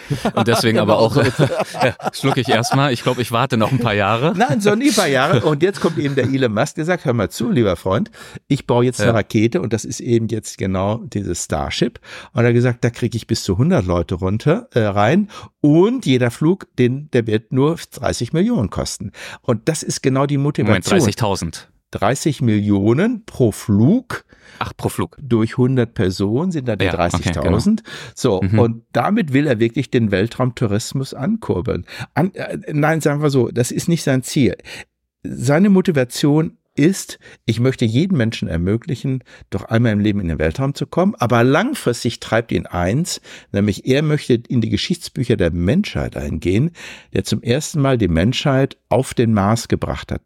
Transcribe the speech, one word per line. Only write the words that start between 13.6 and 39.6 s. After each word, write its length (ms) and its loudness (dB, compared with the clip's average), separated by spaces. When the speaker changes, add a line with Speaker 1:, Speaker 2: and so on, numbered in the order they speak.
Speaker 2:
Leute 300 -2
runter, 580 0
äh, 80 2
rein 480 2
und 440 4
jeder 260 2
Flug, 440 0
den, 360 0
der 160 2
wird 260 -2
nur 240 2
dreißig 400 -4
Millionen 360 0
kosten.“ 440 -8
Und 280 -2
das 140 -2
ist 200 -6
genau 220 2
die 120 0
Motivation. 360 0
Speaker 1:
Moment, 180 0
dreißigtausend. 800 0
Speaker 2:
Dreißig 500 0
Millionen 840 2
pro 260 2
Flug. 720 2
Speaker 1:
Ach, 180 -8
pro 100 -4
Flug. 340 -6
Speaker 2:
Durch 360 0
hundert 360 2
Personen 600 0
sind 160 -6
da 80 -2
die 80 0
Speaker 1:
Ja, 80 0
okay, 160 0
Speaker 2:
dreißigtausend. 720 0
Speaker 1:
genau. 120 -18
Speaker 2:
So, 260 0
Speaker 1:
Mhm. 180 2
Speaker 2:
und 240 2
damit 400 0
will 120 4
er 140 0
wirklich 320 -2
den 180 2
Weltraumtourismus 1040 -2
ankurbeln. 720 -4
An, 220 0
äh, 220 -8
nein, 300 0
sagen 200 0
wir 80 2
so, 200 2
das 220 -2
ist 180 -4
nicht 140 0
sein 200 0
Ziel. 320 0
Seine 460 2
Motivation 880 2
ist, 460 0
ich 140 0
möchte 240 0
jedem 340 2
Menschen 300 -2
ermöglichen, 800 -2
doch 160 -6